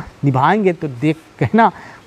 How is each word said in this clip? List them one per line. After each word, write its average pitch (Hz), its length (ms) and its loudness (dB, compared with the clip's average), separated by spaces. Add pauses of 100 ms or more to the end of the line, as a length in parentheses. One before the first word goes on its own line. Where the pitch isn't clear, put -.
(240)
निभाएंगे।" 160 500 2
तो 160 140 -8
देख 143 300 -4 (220)
कहना 208 320 2 (360)